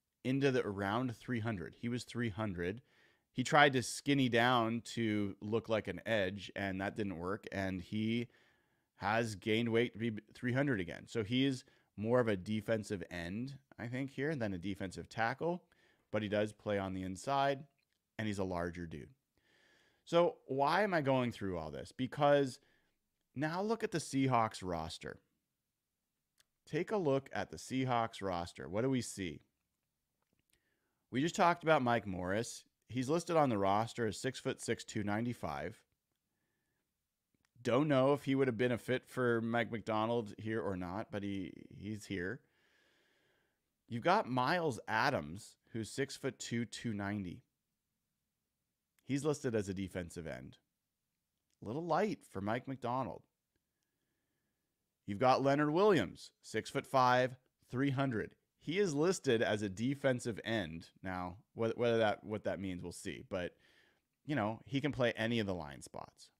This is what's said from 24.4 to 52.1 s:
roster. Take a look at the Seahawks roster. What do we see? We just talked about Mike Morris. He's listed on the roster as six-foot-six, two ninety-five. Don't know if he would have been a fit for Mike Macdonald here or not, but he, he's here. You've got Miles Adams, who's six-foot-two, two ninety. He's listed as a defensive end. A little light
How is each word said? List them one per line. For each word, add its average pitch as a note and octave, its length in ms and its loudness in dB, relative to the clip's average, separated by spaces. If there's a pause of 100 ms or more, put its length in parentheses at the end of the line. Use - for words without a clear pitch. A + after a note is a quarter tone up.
roster. E2 560 -6 (1500)
Take E3 260 -4
a A3 60 2
look C#3 340 2
at G2 200 -4
the D#2+ 60 -10
Seahawks B2+ 640 0
roster. F2 480 -4
What F#2+ 140 -2
do C3 80 2
we C3 120 0
see? F#2 400 -6 (1700)
We B2 100 -2
just E3 140 0
talked E3+ 280 4
about D#3 180 6
Mike A#2+ 240 2
Morris. F#2 580 -2 (240)
He's B2 220 -2
listed E3+ 260 0
on D3 140 6
the A2+ 80 2
roster G#2 480 2
as G2+ 120 -2
six-foot-six, - 640 -4
two - 200 -4
ninety-five. G2+ 800 -4 (1800)
Don't B2 260 2
know C3+ 260 6
if C#3+ 100 -2
he C3+ 120 2
would C3+ 120 4
have A#2 100 2
been B2 140 2
a A#2 60 0
fit B2+ 300 -2
for A#2+ 340 2
Mike A#2 300 0
Macdonald A2 680 -2
here A2 240 -2
or F#2+ 160 -2
not, F2+ 340 -6
but G2+ 120 -6
he, G2 280 -4 (260)
he's G#2 280 -8
here. F#2+ 340 -4 (1500)
You've A#2 140 -6
got F#3+ 260 2
Miles C3 580 0
Adams, G#2 680 -2 (160)
who's A2 160 -6
six-foot-two, B2 760 -6
two - 280 -8
ninety. G2+ 480 -6 (1600)
He's C3+ 220 -2
listed C#3 300 0
as G#2 120 0
a G2 60 -2
defensive F2 540 -6
end. C2 300 -12 (1040)
A - 40 -14
little C#3 200 -6
light F3 340 2 (120)